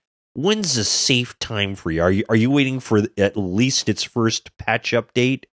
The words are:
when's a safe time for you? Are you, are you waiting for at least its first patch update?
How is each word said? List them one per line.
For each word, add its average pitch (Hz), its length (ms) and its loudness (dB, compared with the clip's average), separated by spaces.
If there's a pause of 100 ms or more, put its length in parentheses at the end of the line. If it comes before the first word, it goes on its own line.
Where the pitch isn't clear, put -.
(360)
when's 180 420 -2
a 107 60 0
safe - 560 0
time 101 360 -4
for - 160 -6
you? 80 100 0
Are 90 100 4
you, 98 180 2
are 113 60 2
you 117 160 4
waiting 131 280 2
for 110 220 2 (160)
at 98 180 2
least 107 540 0
its 104 140 -2
first - 540 -4
patch - 340 -4
update? 123 540 0 (120)